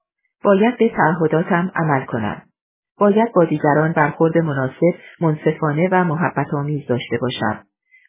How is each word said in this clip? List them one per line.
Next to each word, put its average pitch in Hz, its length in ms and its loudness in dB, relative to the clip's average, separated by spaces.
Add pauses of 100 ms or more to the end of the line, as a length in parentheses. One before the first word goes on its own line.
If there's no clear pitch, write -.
(440)
باید 208 340 4
به 226 100 4
تعهداتم 170 840 0
عمل 147 300 0
کنم. 107 380 -6 (560)
باید 214 340 2
با 170 120 4
دیگران 156 480 0
برخورد 160 460 0
مناسب، 151 560 0 (260)
منصفانه 156 720 0
و 185 120 2
محبت‌آمیز 147 840 -4
داشته 120 320 -4
باشم. 117 460 -4 (440)